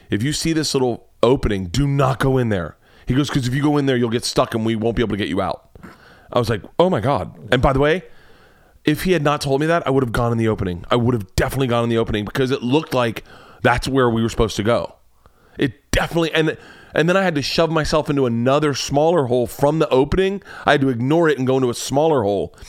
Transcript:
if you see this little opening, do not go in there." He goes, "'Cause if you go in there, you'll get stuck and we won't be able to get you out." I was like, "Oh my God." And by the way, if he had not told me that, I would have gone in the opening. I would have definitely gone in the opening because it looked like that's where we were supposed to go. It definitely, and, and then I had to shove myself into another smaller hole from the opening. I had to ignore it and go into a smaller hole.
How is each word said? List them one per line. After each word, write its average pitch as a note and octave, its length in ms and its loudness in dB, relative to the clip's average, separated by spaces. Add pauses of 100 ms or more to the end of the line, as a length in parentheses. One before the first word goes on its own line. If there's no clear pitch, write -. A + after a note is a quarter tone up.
if G#2+ 140 -2
you D3 80 -2
see D#3+ 220 -2
this D#3 200 -2
little B2+ 360 -2 (120)
opening, A2+ 440 0
do A#2+ 200 -2
not C#3 340 0
go C3+ 180 0
in B2 100 0
there." F2 300 -4 (280)
He B2+ 80 -4
goes, C#3 160 0
"'Cause C3+ 160 -2
if B2+ 80 -4
you C#3+ 80 -2
go D3 140 2
in C#3+ 100 0
there, C3 120 2
you'll A#2+ 120 0
get A2+ 140 -2
stuck - 320 -2
and A2 100 -2
we A2+ 120 -2
won't A2 180 -2
be B2 60 0
able G#2 100 -2
to G#2 60 -4
get G2 100 -4
you F2+ 140 -2
out." - 280 -6 (640)
I A#2+ 80 0
was A#2 100 -2
like, G#2 120 -2 (180)
"Oh F3+ 100 6
my C#3+ 120 0
God." A2+ 360 -2 (140)
And B2 100 2
by C#3 120 2
the C3+ 60 2
way, D#3 240 2 (840)
if D3+ 180 0
he F#3 80 2
had D#3+ 120 2
not D3 180 0
told C3+ 180 0
me D#3 80 0
that, E3+ 180 0
I - 40 -2
would C3+ 140 2
have A2+ 100 -4
gone A#2+ 180 0
in A#2 60 0
the A2+ 100 2
opening. F#2 420 -4
I A#2+ 60 2
would A#2+ 180 2
have G#2 220 -4
definitely C3+ 320 0
gone A#2 160 0
in A#2 60 0
the A#2 80 2
opening A2 260 -2
because B2+ 280 -2
it C3+ 120 -4
looked C#3+ 300 0
like A#2+ 320 -2 (360)
that's B2 280 0
where C3 200 2
we A2+ 120 0
were A2+ 80 0
supposed A2 260 -2
to G#2+ 80 -2
go. G#2 320 0 (640)
It - 340 -4
definitely, E3 420 -2
and, D#3 240 0 (360)
and D#3+ 140 2
then F3+ 80 2
I G3 80 2
had F3 120 0
to C#3+ 60 0
shove E3 300 0
myself D3+ 380 0
into C#3 160 2
another C3 480 2
smaller D3 540 0
hole A#2+ 200 0
from D3+ 320 0
the D3+ 80 2
opening. F3+ 560 0 (220)
I C#3+ 80 4
had C#3+ 80 2
to C3+ 80 2
ignore C#3+ 400 2
it C3+ 80 0
and B2+ 100 -2
go C3 80 2
into C3 140 2
a A#2 40 -4
smaller C#3+ 500 0
hole. G2 300 -2 (160)